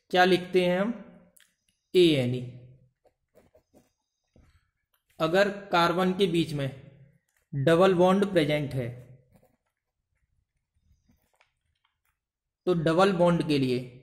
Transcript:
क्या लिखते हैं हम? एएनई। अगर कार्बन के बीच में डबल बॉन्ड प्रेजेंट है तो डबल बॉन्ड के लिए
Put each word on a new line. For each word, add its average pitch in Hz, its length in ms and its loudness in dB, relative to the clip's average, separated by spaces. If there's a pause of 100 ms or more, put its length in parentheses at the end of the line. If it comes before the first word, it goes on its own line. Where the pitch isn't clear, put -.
(120)
क्या 180 140 4
लिखते 180 400 0
हैं 180 140 0
हम? 226 140 -4 (1000)
एएनई। 135 480 2 (2750)
अगर 185 300 0 (220)
कार्बन 180 420 0
के 196 140 0
बीच 165 260 -2
में 139 160 -6 (840)
डबल 165 400 2
बॉन्ड 185 320 2
प्रेजेंट 151 480 -2
है 127 140 -6 (3750)
तो 180 80 0
डबल 170 380 2
बॉन्ड 175 340 0
के 147 120 0
लिए 127 200 -2 (240)